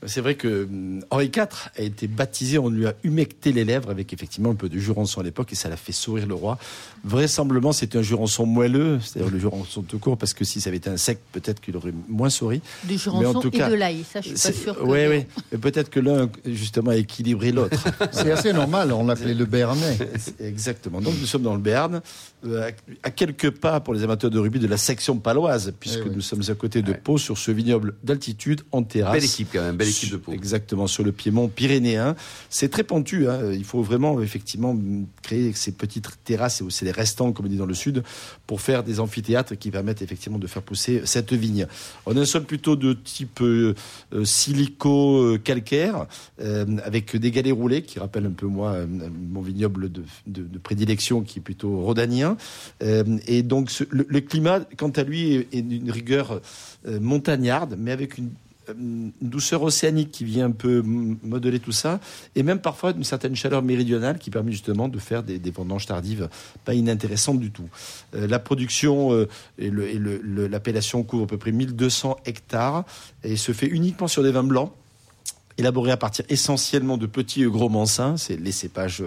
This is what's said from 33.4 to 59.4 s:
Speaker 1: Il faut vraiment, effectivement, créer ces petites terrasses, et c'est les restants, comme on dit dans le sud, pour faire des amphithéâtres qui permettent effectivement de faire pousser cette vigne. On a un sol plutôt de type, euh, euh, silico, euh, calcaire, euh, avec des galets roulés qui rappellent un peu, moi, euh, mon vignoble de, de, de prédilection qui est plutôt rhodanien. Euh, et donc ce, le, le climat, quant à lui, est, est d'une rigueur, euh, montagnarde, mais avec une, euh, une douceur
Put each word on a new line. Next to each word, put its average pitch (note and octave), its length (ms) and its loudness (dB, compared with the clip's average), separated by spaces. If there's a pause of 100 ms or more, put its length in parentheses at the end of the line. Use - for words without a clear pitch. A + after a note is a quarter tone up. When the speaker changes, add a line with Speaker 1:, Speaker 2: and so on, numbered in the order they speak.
Speaker 1:
Il F#2+ 120 -2
faut A#2+ 180 0
vraiment, B2 400 2
effectivement, A2 540 -2 (460)
créer A#2 300 0
ces G#2 200 -4
petites G#2 360 -6 (160)
terrasses, A#2+ 380 0
et - 80 -6
c'est - 140 -4
les F#2 100 0
restants, A#2+ 380 0
comme G2+ 140 -4
on - 20 -2
dit G2 80 -2
dans F#2+ 100 0
le F#2 80 -2
sud, C3 280 -2 (440)
pour G2+ 140 -4
faire B2 240 2
des G#2+ 160 -2
amphithéâtres A2+ 560 0
qui G#2 140 -6
permettent G2+ 320 -2
effectivement G2 360 -8
de F#2+ 80 -6
faire F#2 160 -8
pousser A2+ 440 0
cette A#2 260 0
vigne. A2 340 0 (400)
On G#2 100 2
a C#3 40 4
un C#3+ 40 4
sol D3+ 200 0
plutôt D3+ 320 2
de C3 160 4
type, - 480 -6
euh, A#2 340 4 (380)
euh, G#2+ 120 0
silico, C#3+ 960 4
euh, A#2 200 4
calcaire, C3+ 640 0 (340)
euh, G#2 240 0 (200)
avec A2 320 -2
des A#2 140 2
galets C3 220 2
roulés B2 300 2
qui - 160 -12
rappellent G2+ 280 -4
un G2 40 -2
peu, F2+ 160 -6
moi, G2+ 260 -2
euh, F2 140 -2
mon F2 540 -8
vignoble F#2+ 500 -2
de, F2 120 -10 (240)
de, F#2+ 160 -8
de F2+ 160 -12
prédilection G#2+ 640 0
qui G2+ 180 -10
est - 20 -14
plutôt F#2+ 380 -4
rhodanien. A#2+ 560 2 (460)
Euh, A2 220 4 (220)
et A#2+ 160 4
donc C3 280 2
ce, - 200 -2
le, C#3 180 2
le C#3+ 120 4
climat, D#3+ 400 2 (160)
quant D3+ 140 0
à C#3 120 0
lui, D#3 320 2
est, B2 180 2
est B2 100 -2
d'une A#2+ 280 -4
rigueur, A#2 500 0 (460)
euh, G#2+ 140 -4
montagnarde, C3+ 800 0
mais A2+ 140 -4
avec C3+ 260 -6
une, A#2+ 120 -6 (380)
euh, A2 100 -10
une A#2 420 -6
douceur C#3 420 -2